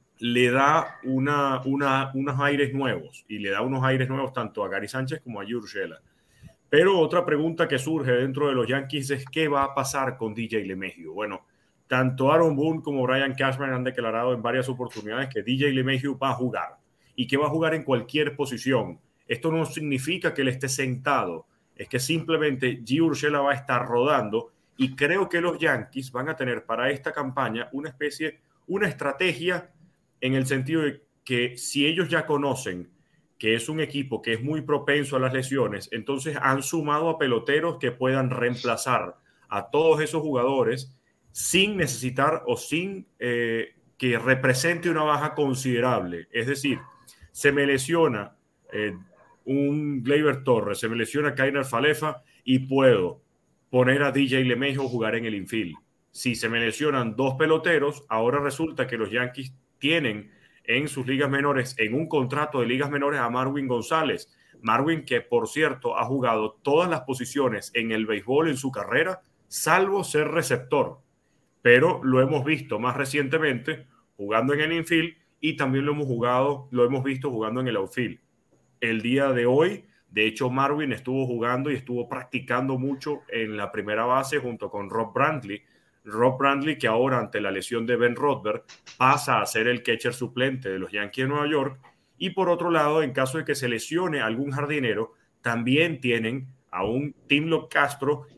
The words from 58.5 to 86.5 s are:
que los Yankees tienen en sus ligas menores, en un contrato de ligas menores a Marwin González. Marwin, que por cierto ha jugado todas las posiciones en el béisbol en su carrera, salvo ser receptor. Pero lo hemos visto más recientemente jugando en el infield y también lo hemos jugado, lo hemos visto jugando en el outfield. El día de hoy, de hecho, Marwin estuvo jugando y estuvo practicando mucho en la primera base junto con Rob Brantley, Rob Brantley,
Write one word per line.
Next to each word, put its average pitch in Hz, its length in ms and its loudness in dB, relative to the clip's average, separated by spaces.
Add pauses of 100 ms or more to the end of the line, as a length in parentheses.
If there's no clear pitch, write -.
que 120 100 -6
los 104 140 -2
Yankees 123 420 -4 (260)
tienen 135 520 0 (340)
en 131 220 2
sus 135 180 -6
ligas 135 240 0
menores, 139 480 0
en 110 160 0
un 156 140 -2
contrato 143 540 0
de 117 60 0
ligas 135 220 0
menores 143 300 0
a 117 100 0
Marwin 135 380 -2
González. 123 640 -2 (280)
Marwin, 135 420 2
que 123 160 0
por 113 300 0
cierto 131 480 -2
ha 117 80 0
jugado 117 560 0
todas 160 280 4
las 156 120 -2
posiciones 127 720 -2
en 113 180 -2
el 110 140 0
béisbol 113 420 0
en 143 80 0
su 135 160 -4
carrera, 127 480 -2 (300)
salvo 190 560 2
ser 151 240 0
receptor. 143 680 0 (640)
Pero 131 400 8
lo 131 200 6
hemos 135 240 2
visto 139 340 -2
más 123 160 0
recientemente 139 920 -2 (280)
jugando 113 380 2
en 147 80 0
el 160 100 0
infield 165 440 0 (260)
y 151 160 -2
también 139 280 0
lo 147 60 2
hemos 147 160 -4
jugado, 127 640 0
lo 123 140 4
hemos 131 180 0
visto 135 260 -2
jugando 110 300 -2
en 131 80 -2
el 113 80 -2
outfield. 98 440 -4 (600)
El 113 220 0
día 135 320 2
de 120 120 2
hoy, 160 380 2 (240)
de 107 200 2
hecho, 127 220 -2
Marwin 139 440 0
estuvo 131 340 -2
jugando 123 440 -2
y 127 40 0
estuvo 120 320 -6
practicando 131 680 -2
mucho 139 500 -4
en 107 300 -4
la 101 120 -4
primera 107 360 -2
base 135 340 2
junto 117 300 -6
con 101 200 -8
Rob 107 240 -4
Brantley, 123 480 0 (440)
Rob 120 320 2
Brantley, 139 400 2